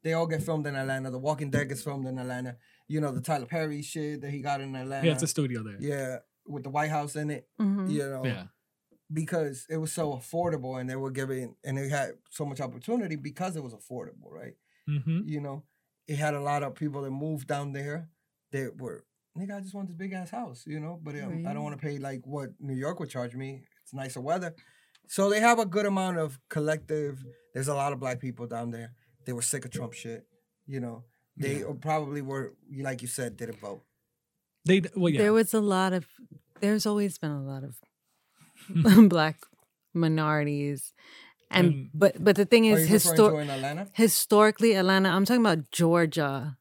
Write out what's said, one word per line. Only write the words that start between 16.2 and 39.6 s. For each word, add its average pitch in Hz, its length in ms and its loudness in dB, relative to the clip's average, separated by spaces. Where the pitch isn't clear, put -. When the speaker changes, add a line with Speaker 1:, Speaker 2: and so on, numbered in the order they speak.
Speaker 1:
a 143 80 -4
lot 143 220 -2
of 139 120 -6
people 143 280 -6
that 135 80 -8
moved 143 380 -6
down 143 240 -4
there 147 360 -8
that 135 280 -6
were, 117 240 -10
"Nigga, 196 200 -8
I 196 40 -10
just 190 140 -14
want 196 140 -8
this 175 80 -14
big 190 180 -8
ass 180 160 -10
house," 214 360 -10
you 156 140 -8
know, 165 220 -10
but, 147 140 -10
um, 143 40 -8
I - 60 -8
don't 165 180 -6
Speaker 3:
Right. 180 140 -6
Speaker 1:
wanna 147 180 -8
pay, 147 220 -6
like, 135 280 -10
what 139 320 -10
New 139 160 -8
York 143 260 -4
would 156 100 -8
charge 120 240 -8
me. 135 280 -10
It's - 100 -20
nicer 131 300 -8
weather. 165 320 -4
So 196 220 2
they 208 120 2
have 233 180 6
a 220 80 0
good 202 200 0
amount 185 320 0
of 147 200 -4
collective, 151 760 -2
there's 131 140 -4
a 147 60 -2
lot 143 180 -2
of 127 80 -8
black 127 200 -4
people 123 260 -8
down 117 240 -8
there. 117 240 -12
They 127 100 -8
were 117 80 -6
sick 131 240 -4
of 123 40 -14
Trump 120 240 -10
shit, 113 320 -14
you 135 140 -8
know. 117 240 -10
They 143 240 -4
Speaker 2:
Yeah. - 200 -8
Speaker 1:
probably 147 400 -2
were, 135 340 -6
like 135 300 -6
you 127 80 -8
said, 117 280 -6
didn't 113 240 -10
vote. 101 240 -12
Speaker 2:
They 190 140 8
d-, 165 160 -4
well, 175 160 2
yeah. 147 100 4
Speaker 3:
There 208 100 6
was 226 220 4
a 220 60 4
lot 190 320 2
of, 180 120 -2
there's 208 240 2
always 208 320 0
been 156 140 -4
a 143 120 -4
lot 135 220 -8
of 135 160 -14
<laughs> - 0 -
Speaker 2:
<laughs> 190 400 12
Speaker 3:
black 156 300 4